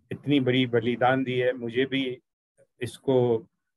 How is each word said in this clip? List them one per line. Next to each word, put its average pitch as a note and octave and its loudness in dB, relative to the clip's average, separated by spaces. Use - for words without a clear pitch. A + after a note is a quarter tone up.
इतनी C#3+ 0
बड़ी B2+ 2
बलिदान A#2+ 0
दी B2+ -4
है, B2 0
मुझे A#2+ -2
भी C3 -4
इसको B2 0